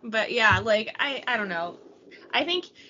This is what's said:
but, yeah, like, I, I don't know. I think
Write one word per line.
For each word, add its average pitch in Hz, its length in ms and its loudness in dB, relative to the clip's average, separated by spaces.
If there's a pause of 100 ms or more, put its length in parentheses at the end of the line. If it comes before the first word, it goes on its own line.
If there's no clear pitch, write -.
but, 220 300 -2
yeah, 214 280 4
like, 214 380 2
I, 269 280 -2
I 247 100 0
don't 208 120 -2
know. 170 300 -4 (540)
I 262 120 2
think 349 200 -2 (260)